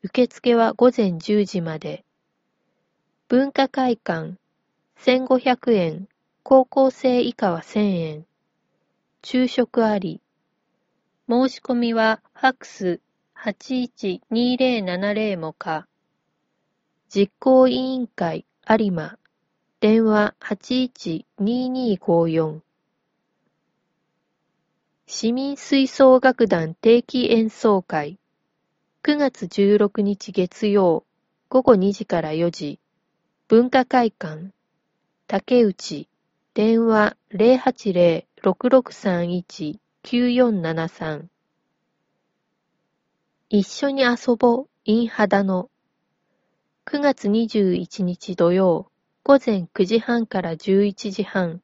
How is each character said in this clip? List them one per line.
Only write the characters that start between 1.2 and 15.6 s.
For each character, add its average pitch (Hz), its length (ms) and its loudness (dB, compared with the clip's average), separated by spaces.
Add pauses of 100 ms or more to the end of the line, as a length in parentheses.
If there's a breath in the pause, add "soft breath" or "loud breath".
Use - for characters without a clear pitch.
時 185 160 -6
ま 160 180 -10
で。 156 260 -14 (1200)
文 269 240 2
化 269 180 -2
会 254 280 -2
館、 165 400 -10 (600)
千 262 280 0
五 254 140 2
百 247 340 -2
円、 175 360 -2 (340)
高 262 240 4
校 269 240 0
生 247 320 -2
以 240 100 -4
下 196 180 -2
は 165 120 -6
千 202 360 -2
円。 156 280 -10 (960)
昼 254 260 -2
食 233 380 0
あ 214 120 0
り。 160 220 -8 (1080)
申 247 200 2
し - 120 -10
込 - 140 -6
み 233 200 -2
は 220 260 0 (140)
フ - 120 -2
ァ 262 40 6
ッ - 40 -8
ク - 120 -20
ス 180 340 -6 (340)
八 254 480 -6
一 190 380 -8 (100)
二 247 260 0
零 247 260 0
七 185 320 -4
零 208 260 -4
も 160 120 -10
か。 156 340 -8 (1200)